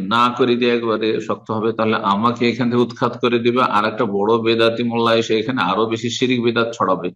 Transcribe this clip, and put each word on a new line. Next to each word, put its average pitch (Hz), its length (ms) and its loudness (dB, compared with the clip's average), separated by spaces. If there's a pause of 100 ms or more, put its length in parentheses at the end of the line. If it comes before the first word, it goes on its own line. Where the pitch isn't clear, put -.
না 117 220 2
করে 123 260 2
দিই 120 140 2
একবারে 113 380 0 (120)
শক্ত - 300 -6
হবে, 110 220 -2
তাহলে 110 300 0
আমাকে 110 460 0
এখান 117 200 -2
থেকে 120 180 2
উৎখাত 120 340 -2
করে 120 180 2
দিবে, 120 260 2
আর 104 200 2
একটা 110 220 -2
বড় 101 320 0
বেদাতি 113 460 2
মোল্লা 117 300 0
এসে 113 240 0
এখানে 110 240 -2
আরো 98 240 0
বেশি 113 240 -4
শিরিক 123 320 0
বেদাত 117 300 0
ছড়াবে। 92 440 -2